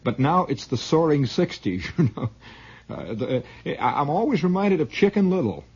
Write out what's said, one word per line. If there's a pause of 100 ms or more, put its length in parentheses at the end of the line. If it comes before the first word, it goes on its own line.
But
now
it's
the
soaring
sixties,
<laughs>
you
know. (600)
Uh,
the, (220)
I,
I'm
always
reminded
of
Chicken
Little. (100)